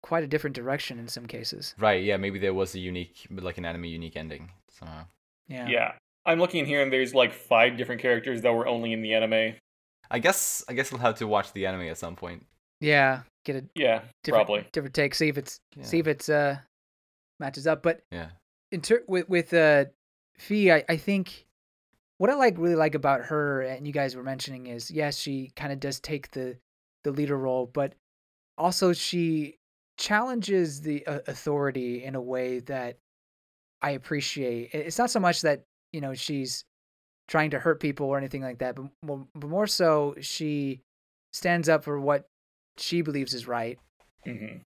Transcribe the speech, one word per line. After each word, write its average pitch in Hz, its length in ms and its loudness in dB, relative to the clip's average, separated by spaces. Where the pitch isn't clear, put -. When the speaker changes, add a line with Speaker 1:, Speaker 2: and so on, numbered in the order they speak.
Speaker 1:
quite 165 200 -2
a 143 40 -6
different 143 280 -2
direction 127 440 -6
in 117 80 -12
some 120 180 -12
cases. 113 520 -10
Speaker 2:
Right, 104 260 4
yeah, 101 140 2
maybe 98 220 -2
there 95 140 2
was 95 220 -2
a 95 40 -6
unique, 90 500 -8
like, 90 280 -8
an 87 80 -8
anime 85 200 -6
unique 82 320 -10
ending 78 340 -12
somehow. 80 360 -16
Speaker 1:
Yeah. 123 200 -10
Speaker 3:
Yeah. 120 240 0
I'm 165 140 4
looking 175 260 2
here, 147 160 2
and 135 120 2
there's, 131 220 0
like, 123 180 6
five 120 420 4
different 120 260 -6
characters 120 420 0
that 120 100 6
were 117 140 0
only 117 260 -2
in 110 80 -4
the 110 140 0
anime. 110 400 2
Speaker 2:
I 120 80 0
guess, - 500 0
I 123 40 -8
guess 131 180 -2
we'll 123 100 -6
have 113 160 4
to 113 100 -4
watch 104 260 2
the 95 120 -4
anime 92 240 -4
at 80 80 -8
some 87 180 -10
point. 87 300 -12
Speaker 1:
Yeah, 139 420 4
get 135 140 -4
a 135 80 -8
Speaker 3:
Yeah, 117 280 2
Speaker 1:
different, 110 240 4
Speaker 3:
probably. 104 240 -2
Speaker 1:
different 131 240 -4
take. 143 180 2
See 156 140 2
if 143 100 -2
it's, - 220 -10
Speaker 2:
Yeah. 139 80 -18
Speaker 1:
see 165 160 0
if 156 80 0
it's, 147 220 -2
uh, 143 300 2
matches 139 300 -4
up. 151 160 2
But 165 260 0
Speaker 2:
Yeah. 82 200 -10
Speaker 1:
in 180 80 -4
ter-, 233 280 2
with, 180 200 0
with, 175 260 0
uh, 151 320 8
Fi, 202 340 4
I, 156 160 6
I 170 80 2
think 190 500 -2
what 208 100 6
I 285 60 2
like, 240 220 4
really 170 180 4
like 156 200 4
about 139 300 4
her, 147 360 0
and 131 260 -6
you 147 40 -8
guys 135 240 -2
were 127 80 -12
mentioning, 131 440 -8
is, 120 240 -10
yes, 147 260 -2
she 135 380 -8
kinda 143 200 -6
does 139 240 -6
take - 320 -10
the, 127 260 -8
the 147 80 -2
leader 143 260 -2
role, 131 280 0
but 135 300 -4
also 175 360 4
she 160 600 0
challenges 196 840 0
the, 147 260 -4
uh, 143 200 -4
authority 131 760 -2
in 135 120 -8
a 131 60 -4
way 127 380 -4
that 123 380 -8
I 143 100 0
appreciate. 131 840 -4
I, 156 60 -4
it's 160 180 -6
not 247 140 4
so 233 80 2
much 175 220 4
that, 147 220 2
you 160 80 -8
know, 135 140 -6
she's 135 500 -6
trying 156 240 2
to 139 80 -2
hurt 160 220 2
people 143 260 -2
or 139 100 0
anything 135 240 -6
like 127 180 -8
that, 127 160 -4
but 135 100 -12
mo-, 139 320 -8
but 147 140 -10
more 196 180 0
so 151 540 4
she 143 580 -4
stands 170 340 2
up 156 160 6
for 143 160 -4
what 139 260 2
she 170 240 -2
believes 143 320 -2
is 123 120 -8
right 120 320 -4
Speaker 3:
Mm-hmm. 110 340 -10